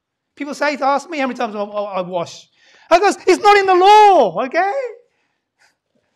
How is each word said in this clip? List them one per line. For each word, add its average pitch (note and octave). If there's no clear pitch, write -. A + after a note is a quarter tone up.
People C#4+
say D4
to C#4+
ask C#4
me D#4+
how C4+
many A#3+
times A3+
I, G#3
I, G#3
I F#3
wash. F3
I F4
goes, G4
"It's F4
not G#4
in G4
the F#4+
law, F4+
okay?" F4+